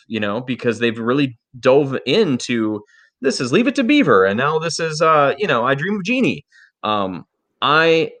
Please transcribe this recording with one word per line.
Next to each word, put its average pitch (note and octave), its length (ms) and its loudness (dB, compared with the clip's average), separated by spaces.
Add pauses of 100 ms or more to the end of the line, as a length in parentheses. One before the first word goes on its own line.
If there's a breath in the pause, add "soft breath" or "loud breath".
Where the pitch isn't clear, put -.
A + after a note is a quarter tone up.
you A2+ 120 -6
know, G#2 220 -4
because A#2+ 380 -4
they've A#2 200 -2
really B2+ 380 -2 (220)
dove C3+ 460 2
into, A#2+ 760 -2 (400 soft breath)
this B3+ 180 -2
is B2+ 140 -4
Leave A#3 140 2
It C#4 80 -2
to C#4 80 0
Beaver, F3+ 420 4
and G2 120 0
now D3+ 220 -2
this D#3+ 200 -6
is, D#3+ 220 -4
uh, D3+ 360 4
you G3+ 100 -4
know, A#2+ 180 0
I C3+ 100 2
Dream F3+ 200 -4
of G3 80 -6
Jeannie. F#3 420 -2 (380 soft breath)
Um, G2 400 -4 (380)
I D#3+ 600 2